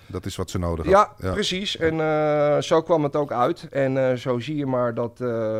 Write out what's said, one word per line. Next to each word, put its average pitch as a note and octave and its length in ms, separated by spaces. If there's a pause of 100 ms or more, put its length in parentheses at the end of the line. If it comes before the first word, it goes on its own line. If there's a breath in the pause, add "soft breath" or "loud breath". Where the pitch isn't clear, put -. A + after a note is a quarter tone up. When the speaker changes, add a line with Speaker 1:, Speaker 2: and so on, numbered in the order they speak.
Speaker 1:
dat F#2 200
is G2 100
wat F#2 140
ze - 80
nodig E2+ 260
had. F#3 100
Speaker 2:
Ja, G#3 320
Speaker 1:
Ja. F#2+ 60
Speaker 2:
precies. F#3+ 440
En, D#3+ 240
eh, D3+ 580
zo D#3+ 240
kwam D#3+ 200
het C#3+ 140
ook D3 160
uit. C3 380
En, C3+ 400
eh, B2+ 60
zo B2 220
zie C#3 180
je D3 100
maar B2 280
dat, A#2+ 260
eh, B2 80 (320)